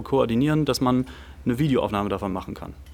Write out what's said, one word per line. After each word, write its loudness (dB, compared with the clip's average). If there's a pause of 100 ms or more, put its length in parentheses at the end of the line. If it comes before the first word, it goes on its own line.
koordinieren, 2
dass 0
man 2 (400)
eine 2
Videoaufnahme 2
davon -2
machen -6
kann. -12 (200)